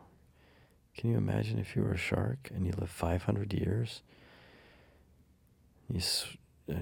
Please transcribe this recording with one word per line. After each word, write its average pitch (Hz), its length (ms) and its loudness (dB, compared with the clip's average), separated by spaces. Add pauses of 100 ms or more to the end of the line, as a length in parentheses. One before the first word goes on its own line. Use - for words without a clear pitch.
(960)
Can 117 140 0
you 117 80 4
imagine 107 400 2
if 101 160 -4
you 104 80 2
were 98 100 2
a 92 60 0
shark 110 560 -2
and 92 120 0
you 90 60 0
lived 92 200 -2
five 87 320 2
hundred 101 280 0
years? 113 500 0 (1900)
You 90 100 -2
s-, - 380 -2 (340)
uh, 73 100 0